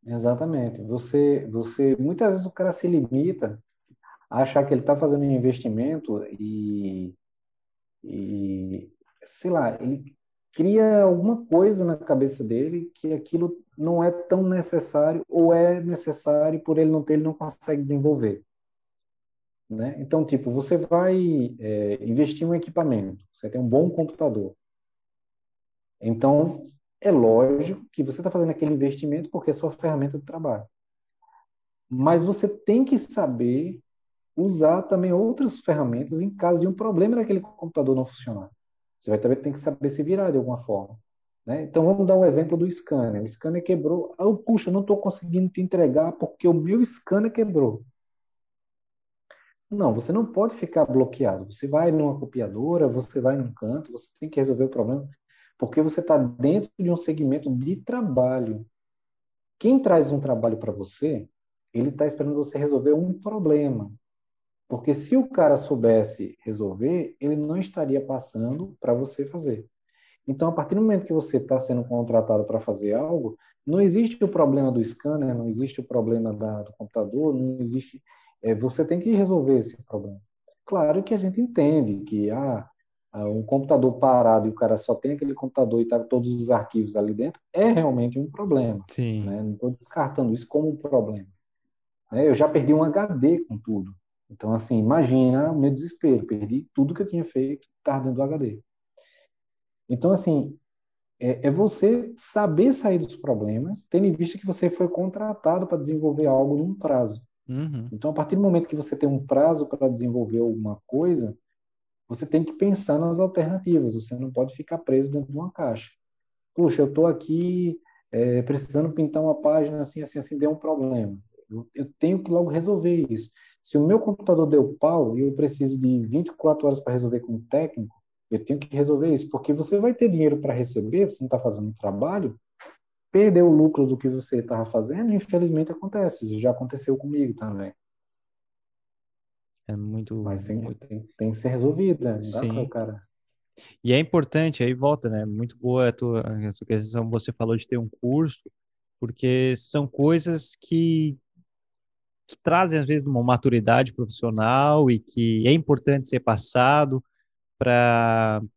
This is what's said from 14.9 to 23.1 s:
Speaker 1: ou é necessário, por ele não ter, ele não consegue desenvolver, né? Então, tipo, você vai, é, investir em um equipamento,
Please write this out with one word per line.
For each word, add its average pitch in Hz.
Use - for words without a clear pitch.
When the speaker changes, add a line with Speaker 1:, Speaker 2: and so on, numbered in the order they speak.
Speaker 1:
ou 165
é 175
necessário, 156
por 160
ele 156
não 156
ter, 151
ele 156
não 156
consegue 147
desenvolver, 139
né? 117
Então, 156
tipo, 135
você 139
vai, 170
é, 104
investir 151
em 170
um 175
equipamento, 131